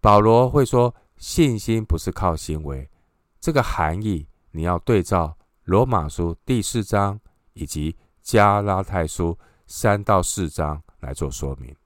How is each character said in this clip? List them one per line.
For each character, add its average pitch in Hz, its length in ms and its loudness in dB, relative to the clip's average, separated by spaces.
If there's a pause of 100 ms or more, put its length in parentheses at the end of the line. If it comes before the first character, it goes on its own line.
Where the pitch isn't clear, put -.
保 104 200 6
罗 113 280 6
会 139 160 2
说， 120 300 2 (240)
信 135 400 0
心 113 260 -2
不 82 140 -2
是 - 120 -6
靠 87 260 -2
行 78 280 -8
为， 69 260 -10 (480)
这 - 140 -2
个 139 100 2
含 82 380 -2
义 98 260 -4 (240)
你 78 120 -8
要 87 160 0
对 101 240 2
照 82 340 -2 (280)
罗 98 200 4
马 101 240 -2
书 85 260 -4 (120)
第 123 160 0
四 113 200 -4
章 101 380 -2 (320)
以 78 140 -10
及 78 280 -6 (280)
加 104 400 4
拉 98 200 0
太 92 240 -2
书 85 320 -4 (280)
三 101 360 -2
到 98 200 2
四 87 260 -4
章 76 340 -6 (180)
来 65 120 -10
做 71 180 -6
说 69 260 -8
明。 64 300 -18